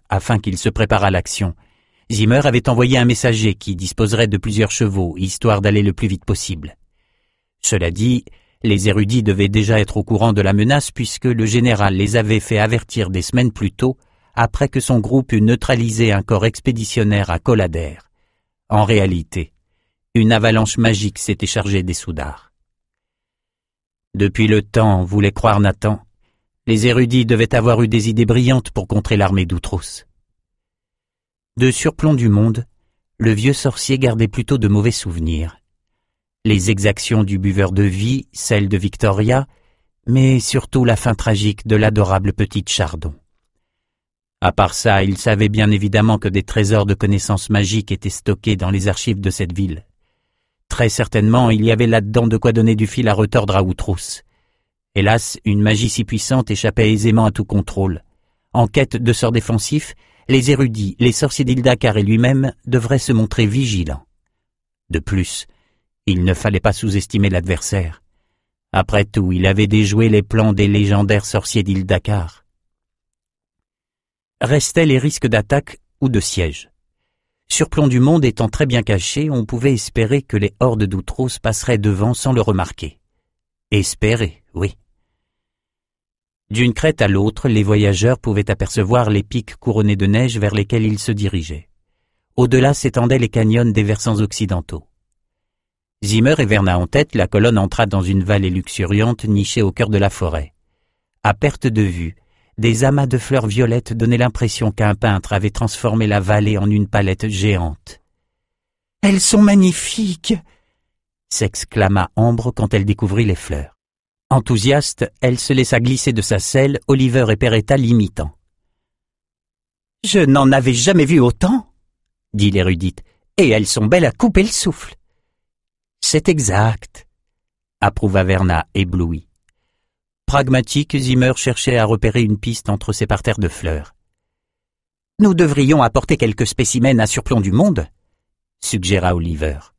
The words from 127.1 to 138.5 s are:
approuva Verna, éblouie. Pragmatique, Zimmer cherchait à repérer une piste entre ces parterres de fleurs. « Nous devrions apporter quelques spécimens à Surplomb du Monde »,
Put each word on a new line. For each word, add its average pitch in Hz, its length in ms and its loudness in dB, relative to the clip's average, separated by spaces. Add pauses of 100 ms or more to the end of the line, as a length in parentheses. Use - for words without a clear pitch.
approuva 101 420 0
Verna, 92 520 0
éblouie. 87 520 -2 (1000)
Pragmatique, 135 680 0
Zimmer 127 400 0
cherchait - 420 -2
à 110 80 2
repérer 110 360 0
une 104 160 0
piste - 320 -6
entre 104 240 -4
ces - 140 -4
parterres 107 320 -2
de 95 80 0
fleurs. « 78 480 -8 (1200)
Nous 202 140 4
devrions 147 480 4
apporter - 360 0
quelques 113 280 0
spécimens 127 540 0
à 110 80 2
Surplomb - 340 -2
du 98 100 -2
Monde », 139 360 2 (760)